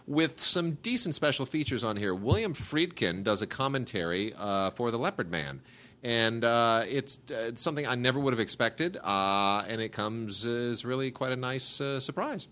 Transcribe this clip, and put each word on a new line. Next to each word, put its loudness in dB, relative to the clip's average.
with 2
some 2
decent 0
special 0
features -2
on 0
here. 0
William 0
Friedkin 0
does 2
a 0
commentary, -2
uh, 0
for -2
The -2
Leopard -2
Man. -4
And, 2
uh, 6
it's, -4
uh, -4
something -2
I 0
never 2
would 2
have 2
expected, 0
uh, 2
and -2
it -4
comes -4
as -2
really -2
quite -2
a -2
nice, -4
uh, -2
surprise. -4